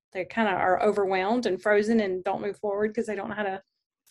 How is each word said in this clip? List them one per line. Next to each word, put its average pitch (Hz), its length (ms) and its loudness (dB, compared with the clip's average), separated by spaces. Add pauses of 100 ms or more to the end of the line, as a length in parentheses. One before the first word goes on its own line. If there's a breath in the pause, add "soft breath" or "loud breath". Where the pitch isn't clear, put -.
(140)
they 185 100 -4
kind 220 240 0
of 190 80 0
are - 260 2
overwhelmed 202 640 2
and 185 160 -2
frozen 208 380 4
and 185 240 -2
don't 190 180 -2
move 202 160 -6
forward 214 380 -2
'cause 226 100 -4
they 214 100 -6
don't 202 140 -8
know 208 60 -8
how 208 80 -6
to, 190 180 -6 (500)